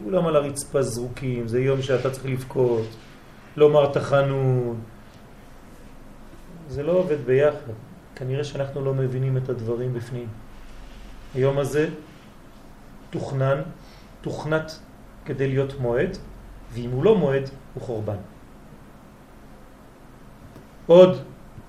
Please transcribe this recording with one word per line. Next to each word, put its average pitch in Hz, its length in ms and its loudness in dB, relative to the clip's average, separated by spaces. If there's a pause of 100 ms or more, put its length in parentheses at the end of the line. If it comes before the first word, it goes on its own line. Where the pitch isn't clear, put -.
כולם 185 220 0
על 160 100 4
הרצפה 143 460 0
זרוקים, 120 680 -4
זה 120 120 2
יום 135 220 2
שאתה 127 280 0
צריך - 160 -10
לבכות, 123 600 0 (680)
לומר 147 360 6
תחנון. 131 880 0 (1900)
זה 135 140 -8
לא 160 100 0
עובד 165 340 2
ביחד. 131 500 2 (400)
כנראה 135 280 -4
שאנחנו 139 400 -6
לא 139 100 0
מבינים 131 420 0
את 127 120 -4
הדברים 120 460 -4
בפנים. 120 340 -8 (1080)
היום 135 240 2
הזה 143 300 2 (1200)
תוכנן, 135 520 0 (580)
תוכנת 156 580 -4 (460)
כדי 135 240 -2
להיות 135 320 -2
מועד, 131 380 0 (540)
ואם 120 180 -6
הוא 127 140 -2
לא 220 100 8
מועד, 135 360 0 (240)
הוא 127 80 -10
חורבן. 107 360 -6 (2750)
עוד 180 360 10 (460)